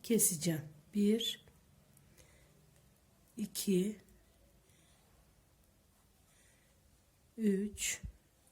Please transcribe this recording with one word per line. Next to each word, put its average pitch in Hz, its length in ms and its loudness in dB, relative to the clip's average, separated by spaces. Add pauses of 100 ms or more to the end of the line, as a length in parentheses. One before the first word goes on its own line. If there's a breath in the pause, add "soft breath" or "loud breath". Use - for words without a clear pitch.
keseceğim. 165 580 0 (320)
Bir, 208 520 0 (1900 soft breath)
iki, 202 580 -2 (3500 soft breath)
üç, 208 640 0 (500)